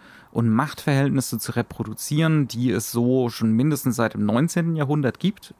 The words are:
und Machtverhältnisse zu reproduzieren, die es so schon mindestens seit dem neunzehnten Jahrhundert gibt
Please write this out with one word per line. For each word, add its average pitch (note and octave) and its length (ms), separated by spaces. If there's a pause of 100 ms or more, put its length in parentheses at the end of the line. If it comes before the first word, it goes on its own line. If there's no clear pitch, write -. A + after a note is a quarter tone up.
(340)
und A#2 180
Machtverhältnisse C3+ 880
zu - 140
reproduzieren, D3 960
die B2 220
es - 220
so B2 380
schon A2+ 220
mindestens C3+ 440
seit A2 180
dem G#2 120
neunzehnten E3 500
Jahrhundert C#3+ 440
gibt - 400